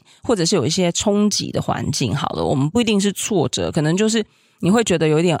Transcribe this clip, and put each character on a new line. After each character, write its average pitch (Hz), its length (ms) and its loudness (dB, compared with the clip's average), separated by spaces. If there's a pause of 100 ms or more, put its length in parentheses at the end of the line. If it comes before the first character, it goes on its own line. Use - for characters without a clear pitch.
(240)
或 240 120 0
者 170 100 0
是 202 100 2
有 139 100 2
一 139 40 0
些 175 220 0
冲 208 380 2
击 - 220 -4
的 - 100 -4
环 - 300 -4
境 131 240 -2
好 - 140 -2
了， 82 160 -4
我 82 80 0
们 143 160 0
不 214 100 0
一 240 40 4
定 208 160 2
是 202 120 0
挫 175 380 -2
折， 85 220 -4
可 165 100 -2
能 156 160 0
就 214 100 2
是 220 160 0 (360)
你 160 100 0
会 226 140 4
觉 190 140 2
得 156 100 2
有 151 120 2
一 - 20 2
点， 170 180 2